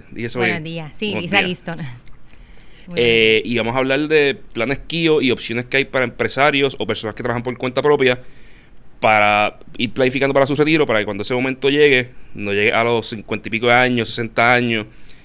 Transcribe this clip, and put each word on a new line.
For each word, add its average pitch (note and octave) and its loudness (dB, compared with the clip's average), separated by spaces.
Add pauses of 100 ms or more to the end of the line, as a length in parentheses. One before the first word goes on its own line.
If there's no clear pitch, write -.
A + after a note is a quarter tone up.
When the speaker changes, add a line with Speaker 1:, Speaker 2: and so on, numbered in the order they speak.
(100)
Speaker 1:
Dije A#2 -8
eso A#2+ -6
Speaker 2:
Buenos D#3 -2
Speaker 1:
bien. - -
Speaker 2:
días. D#3+ -10
Sí, G#3+ -6
Speaker 1:
Buenos G3+ -6
Speaker 2:
Lisa F3 -4
Speaker 1:
días. F#3 0
Speaker 2:
Liston. F3 -8
<laughs> C3+ -8 (1000)
Muy F3 -4
Speaker 1:
Eh, A2+ 6
Speaker 2:
bien. A#2 -4
Speaker 1:
y - 0
vamos A2+ -2
a - 0
hablar C3 0 (100)
de C#3+ 2 (140)
planes A#2 -2
kio D#3+ 0
y B2+ 4
opciones A#2 -2
que C3 -2
hay C#3 2
para C3 -2
empresarios C3+ 0
o G#2 -4
personas G#2+ -4
que - -10
trabajan A#2+ -2
por B2 -6
cuenta B2+ -4
propia C3+ 4 (800)
para G#2 4 (200)
ir A2+ -2
planificando C3 2
para C3+ 6
su C3+ -2
retiro, D3+ 4
para A2+ 0
que G#2 -2
cuando G2+ -4
ese B2+ -4
momento C3 0
llegue, C#3 4 (240)
no G2+ -4
llegue G#2 2
a A2+ 2
los A#2 0
cincuenta G#2+ -8
y G2+ -8
pico A#2 0
de A#2+ 6
años, B2 2
sesenta A#2 2
años, A#2 0 (400)